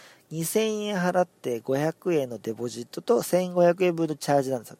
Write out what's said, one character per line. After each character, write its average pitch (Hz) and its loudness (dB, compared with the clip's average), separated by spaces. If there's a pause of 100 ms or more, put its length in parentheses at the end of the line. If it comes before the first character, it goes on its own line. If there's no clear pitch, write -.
(320)
二 160 -6
千 214 -2
円 208 -4
払 180 2
っ 180 0
て 120 -8
五 135 -2
百 160 -2
円 131 0
の 110 -10
デ 110 -6
ポ 117 -6
ジ 117 -10
ッ 117 -12
ト - -14
と 233 2
千 180 0
五 175 6
百 175 4
円 180 4
分 165 0
の 151 -6
チ - -2
ャ 143 6
ー - 4
ジ 131 -2
な 131 0
ん 110 -12
で 104 -16
す - -20
よ。 - -20